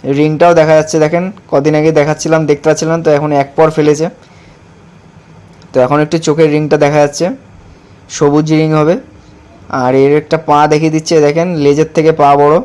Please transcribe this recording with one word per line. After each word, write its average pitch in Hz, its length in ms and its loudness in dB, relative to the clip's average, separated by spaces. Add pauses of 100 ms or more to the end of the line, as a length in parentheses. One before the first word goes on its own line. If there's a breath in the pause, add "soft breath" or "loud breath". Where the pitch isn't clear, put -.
(180)
রিংটাও 156 420 2
দেখা 156 180 2
যাচ্ছে। 151 260 -2
দেখেন 170 200 -2 (260)
কদিন 147 280 0
আগে 156 200 2
দেখাচ্ছিলাম, 156 420 -2 (100)
দেখতে 147 180 -2
পাচ্ছিলাম, 160 360 -2
তো 165 120 0
এখন 151 140 -4 (120)
এক 139 140 -4
পর 156 200 2
ফেলেছে। 151 300 0 (1700 soft breath)
তো - 120 -2
এখন 139 200 0
একটু 151 120 -4 (100)
চোখের 156 280 2
রিংটা 151 300 0
দেখা 147 200 0
যাচ্ছে, 151 220 -4 (880 soft breath)
সবুজ 151 300 0 (140)
রিং 156 100 -2 (100)
হবে। 156 140 0 (880 loud breath)
আর 127 100 0 (100)
এর 143 100 2 (100)
একটা 156 140 -4 (120)
পা 147 100 2 (140)
দেখিয়ে 156 240 0
দিচ্ছে, 156 180 -4 (120)
দেখেন 165 220 -2 (160)
লেজের 143 320 0
থেকে 160 240 2
পা 143 100 4 (120)
বড় 147 220 2